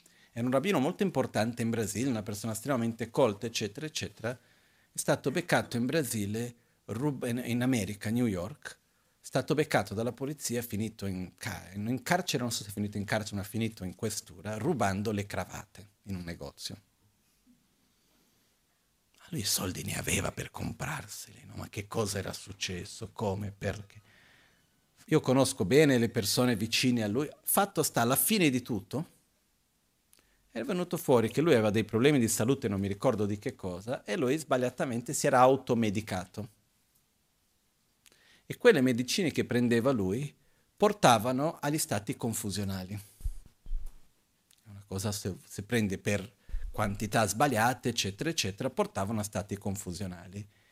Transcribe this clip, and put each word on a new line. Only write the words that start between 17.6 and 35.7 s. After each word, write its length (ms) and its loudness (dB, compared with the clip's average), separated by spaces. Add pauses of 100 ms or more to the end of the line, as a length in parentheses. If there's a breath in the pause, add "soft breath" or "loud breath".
Ma 120 -20
lui 100 -6
i 40 -2
soldi 380 -2
ne 140 -6
aveva 340 -2
per 200 -8
comprarseli, 960 -10
no? 100 -16
Ma 120 -10
che 200 -10
cosa 300 -2
era 140 -6
successo? 800 -10
Come? 380 -4
Perché? 520 -8 (1040 soft breath)
Io 140 2
conosco 440 4
bene 340 8
le 100 4
persone 460 2
vicine 480 2
a 60 0
lui. 200 0 (140)
Fatto 400 0
sta, 200 0
alla 140 4
fine 340 4
di 120 0
tutto, 540 -6 (1300 soft breath)
è 120 -6
venuto 340 -2
fuori 340 4
che 120 0
lui 100 6
aveva 180 6
dei 140 4
problemi 340 4
di 100 4
salute, 400 2
non 120 -2
mi 80 0
ricordo 380 0
di 120 -2
che 160 -8
cosa, 500 -6
e 120 -4
lui 220 2
sbagliatamente 720 -2
si 140 0
era 140 6
automedicato. 1160 2 (1900 soft breath)